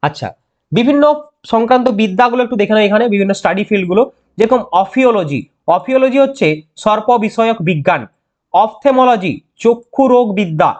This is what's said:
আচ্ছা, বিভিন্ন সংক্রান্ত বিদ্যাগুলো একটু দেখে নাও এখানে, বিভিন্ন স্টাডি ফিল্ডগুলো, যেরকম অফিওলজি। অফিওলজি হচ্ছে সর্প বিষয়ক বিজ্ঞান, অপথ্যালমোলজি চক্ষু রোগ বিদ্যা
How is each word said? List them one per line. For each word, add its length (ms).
আচ্ছা, 320
বিভিন্ন 520
সংক্রান্ত 340
বিদ্যাগুলো 460
একটু 140
দেখে 140
নাও 140
এখানে, 160
বিভিন্ন 260
স্টাডি 280
ফিল্ডগুলো, 340
যেরকম 220
অফিওলজি। 580
অফিওলজি 480
হচ্ছে 220
সর্প 240
বিষয়ক 340
বিজ্ঞান, 340
অপথ্যালমোলজি 760
চক্ষু 420
রোগ 120
বিদ্যা 420